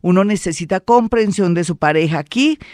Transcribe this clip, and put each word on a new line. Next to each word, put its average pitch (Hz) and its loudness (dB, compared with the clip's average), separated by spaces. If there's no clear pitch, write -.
uno 180 2
necesita 185 -4
comprensión 214 0
de 175 0
su 165 -4
pareja. 156 0
Aquí 277 0